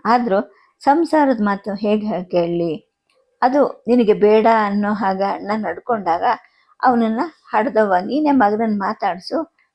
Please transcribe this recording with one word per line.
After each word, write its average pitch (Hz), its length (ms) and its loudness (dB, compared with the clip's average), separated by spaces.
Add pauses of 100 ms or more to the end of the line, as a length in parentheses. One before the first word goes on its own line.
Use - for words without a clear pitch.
ಆದ್ರೂ 233 480 0 (260)
ಸಂಸಾರದ 285 600 2
ಮಾತು 202 320 -4
ಹೇಗೆ 208 500 -2
ಕೇಳಲಿ? 170 720 -4 (460)
ಅದು 262 460 0
ನಿನಗೆ 226 260 4
ಬೇಡ 208 340 4 (180)
ಅನ್ನೋ 202 280 -2
ಹಾಗೆ 190 300 -2
ಅಣ್ಣ 196 320 -6
ನಡ್ಕೊಂಡಾಗ 185 680 -4 (600)
ಅವನನ್ನ 233 360 2 (300)
ಹಡ್ದವ್ವ 220 520 0
ನೀನೇ 277 300 -2
ಮಗನನ್ನ 214 480 2
ಮಾತಾಡ್ಸು. 196 760 -6 (200)